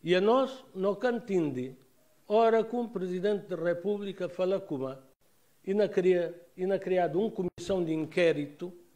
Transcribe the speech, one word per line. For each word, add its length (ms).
E 120
a 60
nós, 440
não 200
cantinde, 800
ora 380
que 100
um 140
presidente 580
da 100
República 720
fala 300
como, 380
e 120
não 140
cria, 460
e 100
não 120
criado 420
uma 100
comissão 540
de 80
inquérito 800